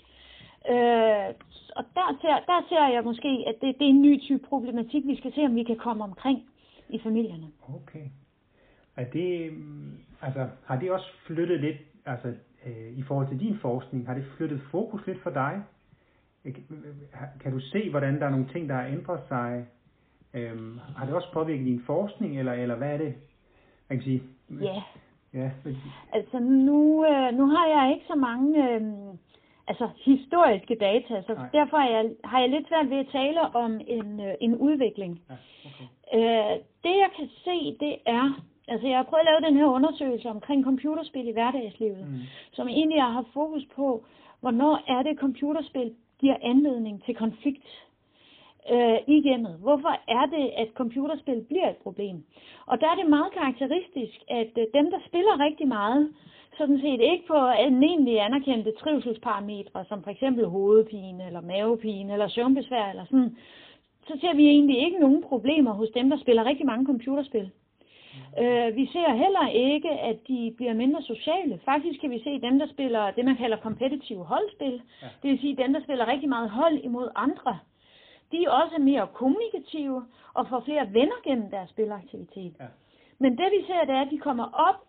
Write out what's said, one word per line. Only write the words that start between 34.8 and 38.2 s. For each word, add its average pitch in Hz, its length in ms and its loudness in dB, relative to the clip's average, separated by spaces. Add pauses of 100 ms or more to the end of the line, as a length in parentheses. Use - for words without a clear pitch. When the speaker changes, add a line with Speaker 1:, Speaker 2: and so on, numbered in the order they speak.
Speaker 2:
Ja, 127 60 -16 (300)
okay. 135 200 -20 (280)
Speaker 1:
Øh, 226 440 2 (260)
det, 339 60 -2 (140)
jeg 381 140 4
kan 302 120 -10 (140)
se, 320 360 -4
det 196 160 -4 (100)
er, 254 360 0 (260)